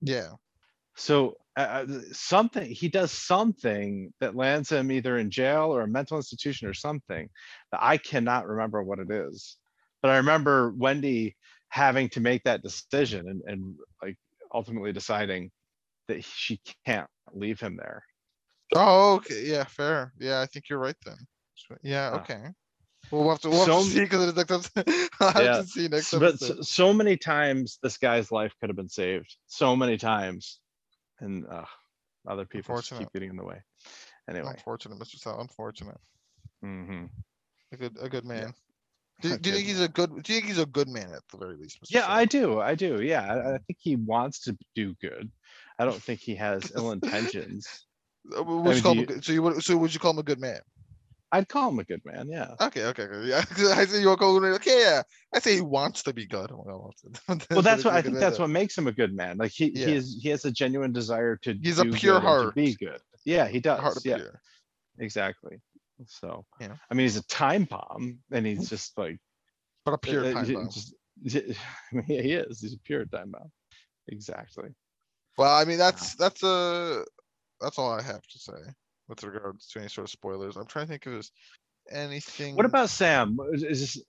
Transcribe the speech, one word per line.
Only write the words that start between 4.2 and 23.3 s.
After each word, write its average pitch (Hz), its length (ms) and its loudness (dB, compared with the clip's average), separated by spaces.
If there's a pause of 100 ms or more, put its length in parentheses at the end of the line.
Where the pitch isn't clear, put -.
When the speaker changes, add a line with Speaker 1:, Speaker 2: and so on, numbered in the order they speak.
Speaker 2:
that 113 160 -2
lands 135 340 0
him 135 220 2
either 127 240 0
in 107 140 0
jail 147 440 2
or 123 80 2
a 107 60 -4
mental 139 300 -2
institution 131 500 -6
or 98 60 -6
something 135 560 -8 (400)
that - 120 -6
I 135 140 6
cannot 123 520 0
remember 107 340 -2
what 95 160 -6
it 92 120 -8
is. 82 460 -8 (460)
But 135 80 6
I 135 80 6
remember 139 580 4
Wendy 131 600 0 (320)
having 135 420 4
to 131 100 -4
make 123 240 2
that 117 180 2
decision 107 680 -2
and, 95 180 -10
and, 95 300 -10 (260)
like, 95 160 -12 (340)
ultimately 107 400 -6
deciding 98 580 -4 (580)
that - 160 -6
she - 360 -8 (240)
can't 101 240 -4 (240)
leave 104 280 -6
him 95 160 -8
there. - 280 -14 (680)
Speaker 1:
Oh, 196 420 8
okay. 123 300 -4
Yeah, 147 180 0
fair. 143 540 -2
Yeah, 131 220 -2
I 131 60 -2
think - 220 -14
you're 143 100 -4
right 131 260 -4
then. - 120 -16 (380)
So, - 280 -20
yeah, 139 280 -2
Speaker 2:
Huh. 113 80 -4
Speaker 1:
okay. 104 280 -12 (640)
We'll 151 200 4